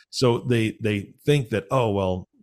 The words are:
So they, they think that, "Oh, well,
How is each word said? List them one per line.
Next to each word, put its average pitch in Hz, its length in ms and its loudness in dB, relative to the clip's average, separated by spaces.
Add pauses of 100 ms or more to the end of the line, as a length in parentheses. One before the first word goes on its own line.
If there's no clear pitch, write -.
So 120 300 2
they, 113 420 0
they 104 320 -2 (140)
think 143 220 2
that, 101 200 -2
"Oh, 123 220 2
well, 95 360 -2 (160)